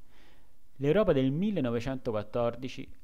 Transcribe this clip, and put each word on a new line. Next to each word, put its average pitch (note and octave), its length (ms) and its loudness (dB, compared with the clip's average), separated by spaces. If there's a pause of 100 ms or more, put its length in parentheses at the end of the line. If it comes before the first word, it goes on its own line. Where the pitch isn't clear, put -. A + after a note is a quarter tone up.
(760)
l'Europa D#3+ 360 4
del C3+ 180 6
millenovecentoquattordici B2 1600 0 (160)